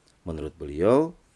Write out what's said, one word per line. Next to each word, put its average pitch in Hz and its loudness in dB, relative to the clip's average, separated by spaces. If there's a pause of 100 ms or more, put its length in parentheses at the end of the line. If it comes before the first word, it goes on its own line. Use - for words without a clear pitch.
(280)
Menurut 76 -6
beliau, 101 0 (180)